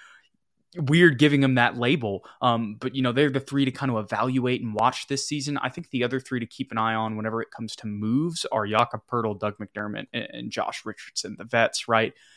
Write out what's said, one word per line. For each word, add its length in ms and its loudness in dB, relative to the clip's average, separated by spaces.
weird 440 6
giving 220 6
them 120 4
that 240 4
label. 480 0
Um, 380 2
but, 160 -6
you 80 0
know, 80 2
they're 180 4
the 100 -2
three 260 -2
to 60 0
kind 200 -4
of 80 0
evaluate 640 0
and 100 -4
watch 320 2
this 220 -4
season. 320 -4
I 100 -2
think 220 -14
the 120 0
other 160 0
three 200 -4
to 80 -6
keep 240 -10
an 80 -4
eye 160 0
on 200 -2
whenever 280 -4
it 80 -14
comes 240 -12
to 120 -12
moves 640 -2
are 140 0
Jakob 420 0
Poeltl, 320 -2
Doug 200 -4
McDermott, 540 -8
and, 200 -6
and 180 -10
Josh 320 -6
Richardson, 540 -10
the 60 -12
vets, 440 2
right? 260 2